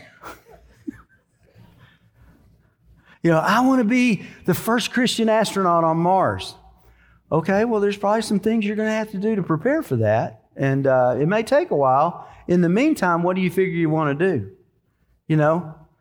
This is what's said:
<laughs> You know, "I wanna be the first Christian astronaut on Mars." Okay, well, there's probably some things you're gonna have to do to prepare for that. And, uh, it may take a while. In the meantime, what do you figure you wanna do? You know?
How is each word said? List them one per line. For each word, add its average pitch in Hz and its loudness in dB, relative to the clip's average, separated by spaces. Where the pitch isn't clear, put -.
<laughs> - -16
You 170 2
know, 160 4
"I 202 2
wanna 262 2
be 247 0
the 185 0
first 226 -2
Christian 233 0
astronaut 196 2
on 165 2
Mars." 165 0
Okay, 196 0
well, 233 -2
there's 202 -2
probably 208 -2
some 214 -2
things 220 -2
you're 208 -4
gonna 220 -2
have 220 -4
to 196 -8
do 214 -2
to 196 -2
prepare 240 -2
for 131 -4
that. 110 -2
And, 135 -2
uh, 127 2
it 147 0
may 214 0
take 285 0
a 180 0
while. 139 2
In 180 2
the 170 2
meantime, 190 0
what 180 0
do 190 -2
you 180 0
figure 185 -2
you 165 0
wanna 156 0
do? 143 -2
You 156 0
know? 156 0